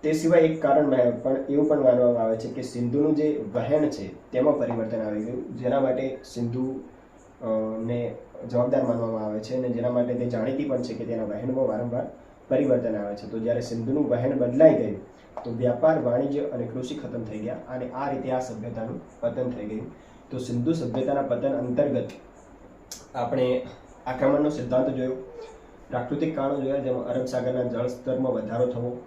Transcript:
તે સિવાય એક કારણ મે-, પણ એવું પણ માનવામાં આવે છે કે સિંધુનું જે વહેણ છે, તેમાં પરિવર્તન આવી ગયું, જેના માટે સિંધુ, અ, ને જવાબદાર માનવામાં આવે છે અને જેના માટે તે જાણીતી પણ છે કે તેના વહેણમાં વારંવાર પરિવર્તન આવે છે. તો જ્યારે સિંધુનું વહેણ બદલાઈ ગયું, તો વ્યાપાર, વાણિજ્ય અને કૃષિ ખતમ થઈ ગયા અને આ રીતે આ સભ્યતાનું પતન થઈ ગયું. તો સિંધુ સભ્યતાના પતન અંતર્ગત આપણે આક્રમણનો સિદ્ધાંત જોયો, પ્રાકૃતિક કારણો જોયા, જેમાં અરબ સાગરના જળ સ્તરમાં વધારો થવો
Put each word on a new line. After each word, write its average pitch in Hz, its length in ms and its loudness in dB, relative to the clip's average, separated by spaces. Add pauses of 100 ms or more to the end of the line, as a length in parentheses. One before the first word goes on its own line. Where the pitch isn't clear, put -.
તે 151 100 2
સિવાય 165 280 6
એક 160 200 4
કારણ 147 260 6
મે-, 123 240 4 (120)
પણ 135 140 2 (120)
એવું 147 180 4
પણ 143 160 4
માનવામાં 123 400 6
આવે 113 140 2
છે - 160 -6
કે 131 80 -8
સિંધુનું 131 540 0
જે 151 380 0
વહેણ 139 360 2
છે, - 420 -10
તેમાં 135 260 4
પરિવર્તન 113 440 -2
આવી 107 220 -4
ગયું, 120 340 -8
જેના 123 220 2
માટે 131 440 0
સિંધુ, 127 560 -4 (640)
અ, 120 60 -6 (320)
ને 120 360 -4 (340)
જવાબદાર 127 340 2
માનવામાં 113 420 0
આવે 107 140 -4
છે 127 180 -4
અને 123 120 0
જેના 120 200 0
માટે 123 240 2
તે 120 120 -2
જાણીતી 123 400 -2
પણ 127 160 0
છે 117 120 -6
કે 113 120 -6
તેના 113 180 -2
વહેણમાં 120 440 -2
વારંવાર 117 380 -2 (420)
પરિવર્તન 120 480 2
આવે 104 200 -4
છે. 98 160 -12
તો 113 80 -6
જ્યારે 117 220 0
સિંધુનું 120 480 -2
વહેણ 123 280 2
બદલાઈ 127 380 8
ગયું, 104 360 -2 (320)
તો 120 80 -8
વ્યાપાર, 123 500 4
વાણિજ્ય 139 400 0
અને 120 260 -4
કૃષિ 127 280 -8
ખતમ 117 280 -8
થઈ 110 160 -10
ગયા 120 160 -6 (140)
અને 127 200 -8
આ 135 220 -4
રીતે 131 200 -4
આ 127 80 2
સભ્યતાનું 113 640 -8 (180)
પતન 120 300 -2
થઈ - 160 -6
ગયું. - 460 -10 (180)
તો 127 80 -6
સિંધુ 120 360 0
સભ્યતાના 135 480 0
પતન 139 320 0
અંતર્ગત 123 560 0 (1040)
આપણે 127 500 0 (420)
આક્રમણનો 143 420 4
સિદ્ધાંત 127 400 0
જોયો, 127 220 -2 (760)
પ્રાકૃતિક 156 460 -2
કારણો 139 260 0
જોયા, 135 160 0
જેમાં 127 280 -2
અરબ 123 200 -2
સાગરના 127 380 -2
જળ 120 240 -2
સ્તરમાં 127 460 -2
વધારો 113 320 0
થવો 123 420 -4